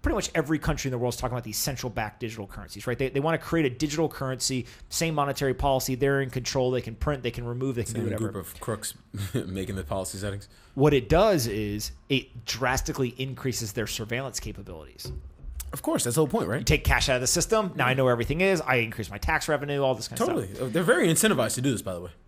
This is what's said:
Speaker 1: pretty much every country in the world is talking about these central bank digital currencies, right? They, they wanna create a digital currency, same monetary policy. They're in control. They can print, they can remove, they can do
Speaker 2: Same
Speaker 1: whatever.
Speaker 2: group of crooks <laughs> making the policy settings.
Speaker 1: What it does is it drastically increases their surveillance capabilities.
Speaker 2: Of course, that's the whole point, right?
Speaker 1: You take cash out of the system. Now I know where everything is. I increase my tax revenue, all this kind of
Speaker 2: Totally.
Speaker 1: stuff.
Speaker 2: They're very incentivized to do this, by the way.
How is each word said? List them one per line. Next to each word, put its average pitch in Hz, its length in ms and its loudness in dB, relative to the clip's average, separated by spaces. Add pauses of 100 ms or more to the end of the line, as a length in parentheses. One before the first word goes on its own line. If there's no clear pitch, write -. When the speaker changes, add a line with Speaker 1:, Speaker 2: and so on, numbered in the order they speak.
Speaker 1:
pretty 294 140 0
much 190 200 -2
every 151 240 2
country 147 280 0
in 131 60 0
the 123 40 -2
world 120 160 0
is - 60 -8
talking 123 140 -2
about 120 100 -4
these 110 140 -6
central 131 320 -2
bank 107 300 -4
digital 110 280 -8
currencies, 101 400 -10
right? 120 100 -2
They, 131 120 0
they 139 100 0
wanna 160 180 2
create 165 280 2
a 131 100 4
digital 151 320 2
currency, 131 580 -2 (240)
same 165 260 0
monetary 139 380 2
policy. 131 420 2
They're 139 260 2
in 131 80 -2
control. 127 420 0
They 123 100 0
can 113 140 -10
print, 143 280 -2
they 120 80 0
can 120 140 -8
remove, 123 300 -2
they 117 80 0
can 113 120 -4
do 113 60 -2
Speaker 2:
Same 110 100 -2
Speaker 1:
whatever. 104 200 -2
Speaker 2:
group 95 140 -8
of - 160 -16
crooks - 320 -4 (240)
<laughs> 101 160 -4
making 95 420 -4
the 92 80 -4
policy 95 340 -4
settings. 98 300 -6 (280)
Speaker 1:
What 143 180 6
it 123 160 2
does 170 380 6
is 104 440 -4 (180)
it 127 360 -2
drastically 131 720 0
increases 123 560 -4
their 107 140 -2
surveillance 117 520 -6
capabilities. 90 720 -12 (640)
Speaker 2:
Of - 80 -8
course, 320 240 0
that's 120 100 0
the 156 60 4
whole 151 60 4
point, 220 200 0
right? 117 120 0
Speaker 1:
You - 60 -6
take - 180 4
cash 127 260 4
out 127 60 4
of 123 60 0
the 131 60 0
system. 190 480 2
Now 131 120 2
I 127 80 4
know 131 100 4
where 123 80 6
everything 127 280 0
is. 190 200 4
I 131 160 2
increase 113 320 -2
my 101 80 -10
tax 160 320 0
revenue, 143 320 0
all 131 140 4
this 113 120 -8
kind 131 140 -4
of 269 60 4
Speaker 2:
Totally. 104 260 -2
Speaker 1:
stuff. 120 180 -4
Speaker 2:
They're 170 120 2
very 240 260 6
incentivized 151 460 4
to 123 60 -2
do 135 100 2
this, 101 100 0
by 92 120 -6
the 87 80 -6
way. 85 100 -10 (160)